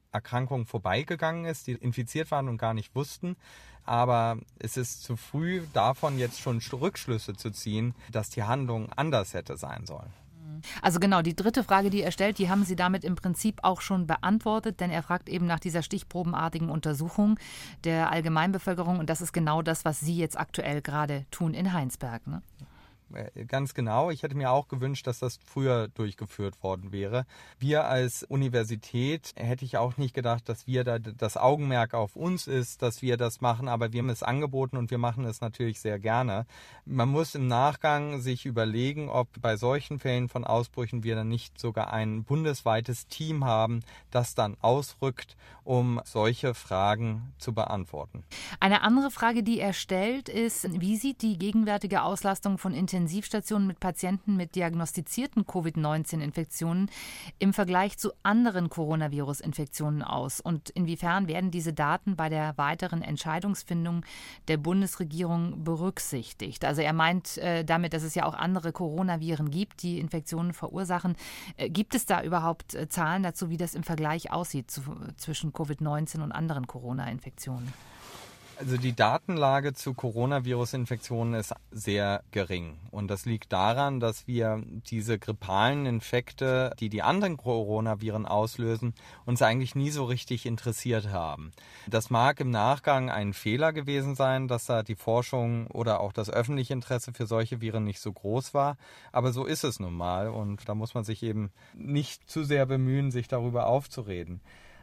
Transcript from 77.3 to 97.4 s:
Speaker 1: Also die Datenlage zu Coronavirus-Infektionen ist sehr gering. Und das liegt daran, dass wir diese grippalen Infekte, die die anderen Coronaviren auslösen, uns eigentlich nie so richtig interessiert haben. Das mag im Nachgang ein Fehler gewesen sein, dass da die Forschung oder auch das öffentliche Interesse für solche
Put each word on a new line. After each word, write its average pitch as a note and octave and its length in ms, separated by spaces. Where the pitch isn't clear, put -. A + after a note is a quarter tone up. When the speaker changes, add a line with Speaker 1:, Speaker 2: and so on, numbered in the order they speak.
Speaker 1:
Also B2+ 200
die B2 160
Datenlage C#3 800
zu - 180
Coronavirus-Infektionen B2 1400
ist A2 200
sehr G2+ 600
gering. F2 480
Und G#2 180
das G2 180
liegt A2+ 260
daran, A#2+ 480
dass A2+ 260
wir A2 380
diese A2 540
grippalen A2 680
Infekte, B2+ 960
die A2+ 80
die G2+ 140
anderen F3 340
Coronaviren A2 880
auslösen, A2+ 720
uns B2 160
eigentlich B2 320
nie C#3 160
so C#3+ 160
richtig B2 400
interessiert A2+ 640
haben. D#2+ 420
Das A2+ 220
mag B2+ 320
im C3 100
Nachgang B2+ 600
ein G2+ 240
Fehler D3 400
gewesen C#3 400
sein, C3 340
dass A#2+ 160
da A2+ 180
die G#2+ 140
Forschung A#2 680
oder A2 340
auch F#2+ 140
das G#2 160
öffentliche B2+ 420
Interesse B2 400
für A#2+ 140
solche A2+ 340